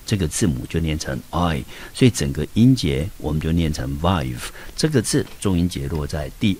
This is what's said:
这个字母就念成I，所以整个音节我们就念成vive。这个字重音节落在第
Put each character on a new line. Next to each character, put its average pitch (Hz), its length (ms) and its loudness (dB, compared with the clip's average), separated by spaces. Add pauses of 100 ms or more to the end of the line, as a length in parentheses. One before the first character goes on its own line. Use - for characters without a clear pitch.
这 - 120 -2
个 92 100 2
字 78 200 0
母 69 220 0
就 - 120 -2
念 78 180 0
成 67 220 -4 (100)
I， 82 320 0 (320)
所 - 120 4
以 127 40 10
整 71 220 -2
个 73 220 -2
音 123 200 8
节 73 340 0 (100)
我 - 140 -4
们 76 80 0
就 78 120 0
念 82 200 2
成 69 280 -4
vive。 73 480 0 (280)
这 - 120 0
个 156 120 4
字 131 240 0 (160)
重 98 180 2
音 90 100 4
节 69 200 -4
落 73 180 -2
在 73 240 -4 (100)
第 101 200 2